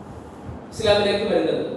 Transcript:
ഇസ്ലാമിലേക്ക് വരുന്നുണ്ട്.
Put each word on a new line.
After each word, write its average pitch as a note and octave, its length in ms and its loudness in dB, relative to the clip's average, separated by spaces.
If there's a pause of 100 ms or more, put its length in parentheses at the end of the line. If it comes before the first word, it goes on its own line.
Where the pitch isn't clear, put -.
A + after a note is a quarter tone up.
(720)
ഇസ്ലാമിലേക്ക് G#3 600 4
വരുന്നുണ്ട്. D#3+ 460 2